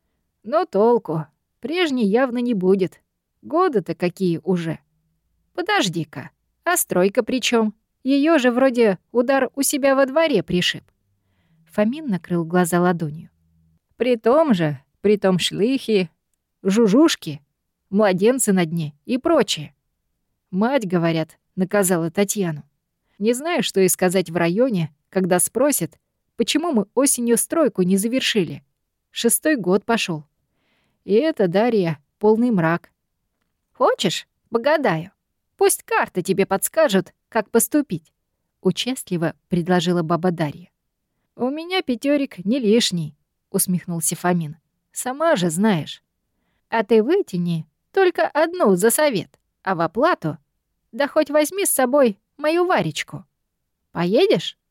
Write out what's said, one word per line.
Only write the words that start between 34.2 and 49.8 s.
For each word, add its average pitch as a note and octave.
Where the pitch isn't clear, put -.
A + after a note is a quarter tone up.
погадаю? A#3
Пусть -
карты C4+
тебе F#3+
подскажут, F#3+
как A3
поступить", A#3
участливо F3
предложила F3
баба E3+
Дарья. E3
"У B3
меня E4+
пятерик C#4
не A#3+
лишний", G3+
усмехнулся F3+
Фомин. E3+
"Сама C#4+
же F3
знаешь". F3+
"А A3+
ты A3
вытяни F3
только F#4
одну D#4+
за F#3+
совет, C#4+
а F#3+
в D#3+